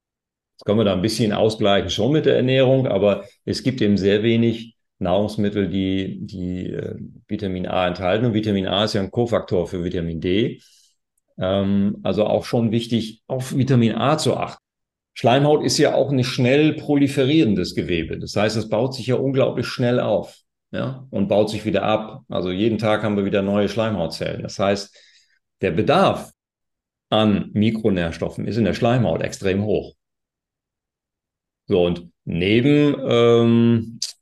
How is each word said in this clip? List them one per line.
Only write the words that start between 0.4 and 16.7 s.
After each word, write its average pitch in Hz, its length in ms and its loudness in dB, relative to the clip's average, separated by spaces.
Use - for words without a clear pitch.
Jetzt - 120 -20
können 104 120 2
wir 117 60 2
da 98 100 2
ein 90 80 -2
bisschen 113 300 0
ausgleichen 98 580 2
schon 113 220 0
mit 151 140 0
der 127 100 4
Ernährung, 131 500 2
aber 98 380 2
es 98 180 -6
gibt 131 180 -2
eben 101 160 4
sehr 101 260 2
wenig 117 540 0
Nahrungsmittel, 101 680 -2
die, 95 540 -4
die, 90 480 -8
äh, - 260 -10
Vitamin 92 380 -6
A 92 200 0
enthalten. 92 400 0
Und 113 80 0
Vitamin 104 320 0
A 95 180 0
ist 107 100 -2
ja 107 60 0
ein 95 100 -4
Kofaktor 101 560 0
für 90 180 -6
Vitamin 85 360 -4
D. 95 400 0
Ähm, 98 640 0
also 98 240 0
auch 107 180 0
schon 117 280 0
wichtig, 113 560 -4
auf 131 280 -6
Vitamin 123 380 2
A 143 240 0
zu - 180 0
achten. - 260 -8
Schleimhaut 139 480 4
ist 131 160 0
ja 139 160 2
auch 135 160 0
ein 131 140 2
schnell 143 500 2